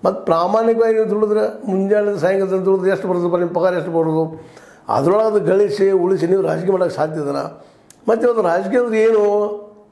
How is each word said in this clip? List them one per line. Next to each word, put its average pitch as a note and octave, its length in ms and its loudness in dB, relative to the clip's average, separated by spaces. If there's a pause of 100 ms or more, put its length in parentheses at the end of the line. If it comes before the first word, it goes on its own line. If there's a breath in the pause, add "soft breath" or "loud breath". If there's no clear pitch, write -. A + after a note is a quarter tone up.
ಮತ್ತು F#3+ 200 -2
ಪ್ರಾಮಾಣಿಕವಾಗಿ A3 680 2
ನೀವು A3 160 0
ದುಡಿದ್ರೆ G#3+ 600 -2
ಮುಂಜಾನೆ G3+ 480 0
ಸಾಯಂಕಾಲ F#3+ 300 0
ತನಕ F#3+ 100 0
ದುಡಿದ್ರೆ F#3+ 320 0
ಎಷ್ಟು F#3+ 180 -2
ಬರ್ತದಪ್ಪ F3 280 -2
ನಿಮ್ಮ F3 160 -2
ಪಗಾರ F3 220 0
ಎಷ್ಟು F3 160 -6
ಬರೋದು? D#3+ 560 -2 (420 loud breath)
ಅದ್ರೊಳಗೆ F3 380 2
ಅದು G#3 140 2
ಗಳಿಸಿ G3 500 2
ಉಳಿಸಿ F3+ 360 0
ನೀವು F#3+ 160 2
ರಾಜಕೀಯ E3 300 -2
ಮಾಡೋಕ್ಕೆ F3+ 240 0
ಸಾಧ್ಯ D#3 240 -4
ಇದನ? C#3 160 -4 (720 loud breath)
ಮತ್ತು A#3 180 2
ಇವತ್ತು A3+ 160 2
ರಾಜಕೀಯ G3 360 0
ಅಂದ್ರೆ A3+ 240 0
ಏನು? G#3 680 0 (200)